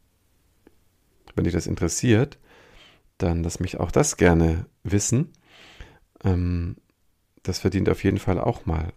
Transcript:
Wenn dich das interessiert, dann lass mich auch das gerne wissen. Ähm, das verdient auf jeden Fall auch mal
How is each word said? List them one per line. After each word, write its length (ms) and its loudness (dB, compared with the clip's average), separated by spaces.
Wenn 100 0
dich 80 0
das 140 -2
interessiert, 720 0
dann 240 0
lass 180 -6
mich 200 -6
auch 100 -2
das 260 0
gerne 500 4
wissen. 480 -2
Ähm, 540 0
das 160 -6
verdient 300 0
auf 160 0
jeden 140 2
Fall 200 -2
auch 280 -2
mal 300 -4